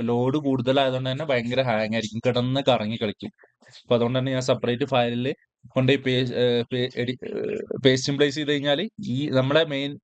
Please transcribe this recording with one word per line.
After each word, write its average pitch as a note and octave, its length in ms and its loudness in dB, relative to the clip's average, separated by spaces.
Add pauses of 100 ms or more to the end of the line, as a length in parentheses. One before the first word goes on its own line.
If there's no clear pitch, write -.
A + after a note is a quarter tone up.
ലോഡ് B2 360 2
കൂടുതലായതുകൊണ്ട് C3 720 2
തന്നെ C#3+ 180 -4
ഭയങ്കര B2 340 0
ഹാങ് A2 320 0
ആയിരിക്കും, A2 300 -4
കിടന്ന് B2+ 420 0
കറങ്ങി A2+ 320 2
കളിക്കും. G#2 320 -6 (460)
അപ്പൊ - 180 -2
അതുകൊണ്ട് A#2+ 240 2
തന്നെ C3 140 -2
ഞാൻ C3 100 -2
സെപ്പറേറ്റ് B2 440 0
ഫയലിൽ A#2+ 400 0 (420)
കൊണ്ട് C3 220 2
പോയി C#3 120 4
പേ-, B2+ 340 0
ഏഹ്, A#2+ 300 2
പേ-, B2 300 -2
എഡി-, B2 300 -4
ഏഹ്, - 320 -6 (220)
പേസ്റ്റ് C3 300 4
ഇൻ C#3+ 60 0
പ്ലേസ് C#3+ 200 2
ചെയ്ത് D3 160 -2
കഴിഞ്ഞാൽ C#3+ 280 0 (280)
ഈ B2 100 -2 (120)
നമ്മളെ C3+ 360 4
മെയിൻ C#3+ 260 -4 (120)